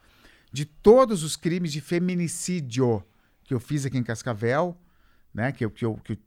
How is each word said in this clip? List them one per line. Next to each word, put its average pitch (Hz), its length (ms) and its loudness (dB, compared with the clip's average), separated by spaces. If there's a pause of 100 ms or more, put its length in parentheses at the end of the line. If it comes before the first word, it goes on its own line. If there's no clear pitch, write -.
(520)
De 147 140 -6
todos 226 560 6
os 156 140 -4
crimes 175 360 -2
de 151 80 -6
feminicídio 156 1200 -2 (400)
que - 100 -6
eu 120 60 -2
fiz 143 260 -4
aqui 127 140 -2
em 120 40 -2
Cascavel, 123 720 -2 (560)
né, 120 200 -4
que - 120 -6
eu, 110 60 -2
que - 160 -6
eu, 110 80 -2 (100)
que 117 100 -8
eu 101 140 -6